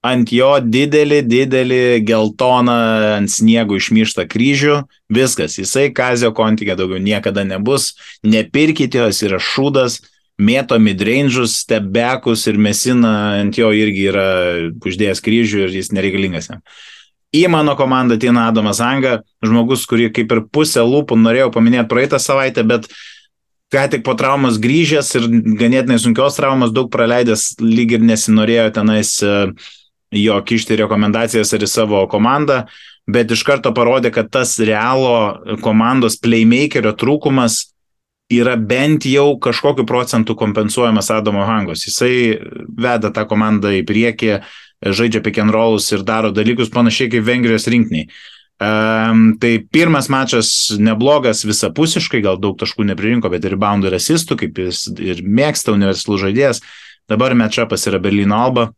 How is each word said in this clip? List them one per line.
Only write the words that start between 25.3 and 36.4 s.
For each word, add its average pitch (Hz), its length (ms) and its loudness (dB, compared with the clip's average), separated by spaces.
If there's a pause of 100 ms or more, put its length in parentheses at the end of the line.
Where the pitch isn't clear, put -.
ganėtinai 120 420 2
sunkios 120 380 0
traumos, 131 340 0
daug 123 200 -2
praleidęs, 120 680 0
lyg 113 360 2
ir 110 100 2
nesinorėjo 110 720 2
tenais, 107 440 0
e, 101 140 0 (800)
jo 104 300 2
kišti 110 380 -2
rekomendacijas 107 720 0
ar 107 140 0
į - 40 -4
savo 104 380 0
komandą, 127 560 0 (460)
bet 117 240 0
iš - 120 -2
karto 135 280 2
parodė, 120 400 2
kad 107 160 -2
tas 127 280 -2
Realo 110 1040 0
komandos 113 600 2
playmakerio 117 720 2